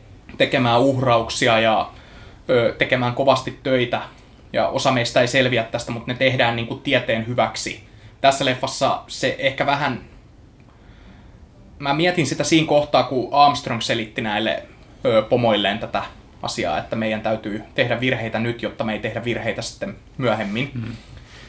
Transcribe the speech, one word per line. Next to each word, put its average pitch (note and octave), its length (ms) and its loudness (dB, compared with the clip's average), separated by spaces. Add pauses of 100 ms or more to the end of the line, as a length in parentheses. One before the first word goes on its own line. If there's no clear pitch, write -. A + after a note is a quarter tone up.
(380)
tekemään B2 440 2
uhrauksia A#2+ 800 2
ja, A2 300 2 (600)
ö, A#2+ 280 2
tekemään B2 360 0
kovasti C3 500 0
töitä B2 380 0 (520)
ja A2 140 2
osa C3+ 240 0
meistä B2+ 300 2
ei B2 60 4
selviä B2 360 2
tästä, - 280 -6
mutta A#2 200 -8
ne B2 60 -8
tehdään B2+ 380 2
niinku A#2 200 -6
tieteen B2 520 -2
hyväksi. - 560 -4 (380)
Tässä C3+ 240 2
leffassa B2+ 640 -2
se - 320 -4
ehkä C3+ 260 0
vähän, C#3 360 -2 (1800)
mä C#3+ 140 -2
mietin E3+ 340 2
sitä - 160 -2
siinä D#3+ 240 4
kohtaa, D3 360 4
kun B2+ 280 -2
Armstrong C#3 500 2
selitti A2+ 400 -4
näille, G#2+ 420 -2 (420)
ö, A2+ 160 6
pomoilleen G#2+ 580 2
tätä G#2 240 -4 (380)
asiaa, E2+ 360 -2
että - 180 -6
meidän A2 260 -2
täytyy A2 400 -4 (140)
tehdä A#2+ 240 0
virheitä A2+ 400 -2
nyt, A#2 240 -4
jotta G#2+ 200 -6
me A2 100 -4
ei G#2 60 -4
tehdä A2+ 240 -6
virheitä A2+ 380 -4
sitten G2 340 -8 (220)
myöhemmin. A2 560 -2
Mm. A2+ 220 -8 (540)